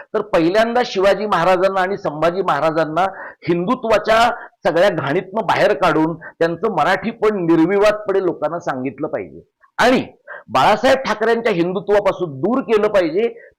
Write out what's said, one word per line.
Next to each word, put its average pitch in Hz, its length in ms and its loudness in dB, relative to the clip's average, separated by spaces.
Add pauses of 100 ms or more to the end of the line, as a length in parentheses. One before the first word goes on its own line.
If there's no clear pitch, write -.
(140)
तर 214 60 -2
पहिल्यांदा 220 640 0
शिवाजी 196 420 0
महाराजांना 185 540 2
आणि 190 160 -2
संभाजी 170 460 -2
महाराजांना 160 640 0 (420)
हिंदुत्वाच्या 220 1000 0 (200)
सगळ्या 175 200 4
घाणीतनं 175 540 -4
बाहेर 190 320 2
काढून 160 420 0 (220)
त्यांचं 170 340 -2
मराठीपण 190 720 0
निर्विवादपणे 190 800 2
लोकांना 156 360 -4
सांगितलं 135 480 -6
पाहिजे 82 340 -10 (380)
आणि 226 280 2 (420)
बाळासाहेब 202 500 2
ठाकरेंच्या 226 540 -2
हिंदुत्वापासून 180 880 0
दूर 233 200 0
केलं 214 280 2
पाहिजे 202 720 -2